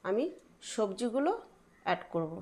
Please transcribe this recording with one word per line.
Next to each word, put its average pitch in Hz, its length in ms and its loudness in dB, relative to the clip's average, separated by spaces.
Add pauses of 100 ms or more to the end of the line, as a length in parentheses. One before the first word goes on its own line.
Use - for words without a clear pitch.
আমি 220 160 4 (500)
সবজিগুলো 233 560 2 (560)
অ্যাড - 140 2 (120)
করব। 165 300 0